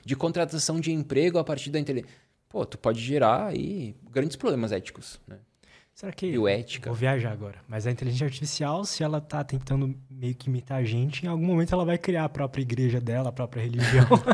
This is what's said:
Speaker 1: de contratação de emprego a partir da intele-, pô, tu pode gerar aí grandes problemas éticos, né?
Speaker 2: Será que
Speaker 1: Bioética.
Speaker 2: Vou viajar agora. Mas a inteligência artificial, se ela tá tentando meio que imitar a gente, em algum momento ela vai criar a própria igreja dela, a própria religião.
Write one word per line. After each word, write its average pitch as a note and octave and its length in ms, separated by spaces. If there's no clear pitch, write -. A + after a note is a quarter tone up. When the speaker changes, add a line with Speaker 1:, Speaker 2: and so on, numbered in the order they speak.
Speaker 1:
de C3+ 120
contratação D#3+ 640
de D#3+ 120
emprego D#3 460
a D#3+ 60
partir C#3+ 260
da D3+ 100
intele-, C#3 260
pô, F#3 160
tu - 120
pode A2+ 220
gerar C3 480
aí E3 480
grandes C#3 260
problemas B2 360
éticos, - 560
né? G2+ 100
Speaker 2:
Será G3 100
que F#3 200
Speaker 1:
Bioética. A2 580
Speaker 2:
Vou A#2 80
viajar B2 340
agora. G#2 360
Mas A2 180
a B2 60
inteligência B2+ 340
artificial, D3 600
se - 180
ela D3+ 180
tá D3 220
tentando C3+ 520
meio B2+ 240
que - 160
imitar C3 300
a B2+ 40
gente, B2 420
em F3 40
algum E3 160
momento E3+ 280
ela F3+ 120
vai E3+ 120
criar E3+ 280
a D3 40
própria C3+ 320
igreja B2+ 380
dela, A#2+ 300
a - 20
própria A#2+ 300
religião. A#2+ 460